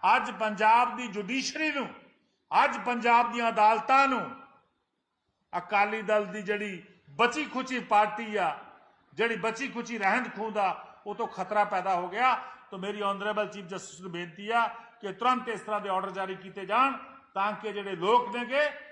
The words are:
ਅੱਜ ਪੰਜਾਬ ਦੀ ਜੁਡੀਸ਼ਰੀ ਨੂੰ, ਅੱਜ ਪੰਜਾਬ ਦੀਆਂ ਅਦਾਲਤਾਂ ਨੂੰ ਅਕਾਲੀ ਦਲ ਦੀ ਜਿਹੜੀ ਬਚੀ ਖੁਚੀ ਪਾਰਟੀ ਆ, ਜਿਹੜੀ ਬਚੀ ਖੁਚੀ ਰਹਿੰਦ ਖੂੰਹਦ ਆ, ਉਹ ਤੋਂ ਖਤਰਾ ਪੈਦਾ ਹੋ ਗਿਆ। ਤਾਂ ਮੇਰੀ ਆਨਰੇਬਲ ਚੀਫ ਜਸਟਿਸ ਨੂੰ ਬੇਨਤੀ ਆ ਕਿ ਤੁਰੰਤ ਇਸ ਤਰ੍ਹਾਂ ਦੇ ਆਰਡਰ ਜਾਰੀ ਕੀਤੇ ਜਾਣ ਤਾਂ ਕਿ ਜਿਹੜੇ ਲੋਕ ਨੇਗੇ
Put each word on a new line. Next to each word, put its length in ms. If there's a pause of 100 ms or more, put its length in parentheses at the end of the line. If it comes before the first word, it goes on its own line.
(160)
ਅੱਜ 140
ਪੰਜਾਬ 640
ਦੀ 120
ਜੁਡੀਸ਼ਰੀ 640
ਨੂੰ, 160 (640)
ਅੱਜ 280
ਪੰਜਾਬ 540
ਦੀਆਂ 160
ਅਦਾਲਤਾਂ 600
ਨੂੰ 220 (1200)
ਅਕਾਲੀ 500
ਦਲ 240
ਦੀ 160
ਜਿਹੜੀ 400 (280)
ਬਚੀ 340
ਖੁਚੀ 360
ਪਾਰਟੀ 560
ਆ, 200 (560)
ਜਿਹੜੀ 240
ਬਚੀ 320
ਖੁਚੀ 300
ਰਹਿੰਦ 360
ਖੂੰਹਦ 240
ਆ, 480
ਉਹ 80
ਤੋਂ 120
ਖਤਰਾ 380
ਪੈਦਾ 300
ਹੋ 140
ਗਿਆ। 260 (360)
ਤਾਂ 80
ਮੇਰੀ 220
ਆਨਰੇਬਲ 480
ਚੀਫ 160
ਜਸਟਿਸ 360
ਨੂੰ 120
ਬੇਨਤੀ 380
ਆ 160 (340)
ਕਿ 120
ਤੁਰੰਤ 360
ਇਸ 120
ਤਰ੍ਹਾਂ 200
ਦੇ 80
ਆਰਡਰ 220
ਜਾਰੀ 240
ਕੀਤੇ 320
ਜਾਣ 300 (380)
ਤਾਂ 180
ਕਿ 200
ਜਿਹੜੇ 240
ਲੋਕ 400
ਨੇਗੇ 340 (220)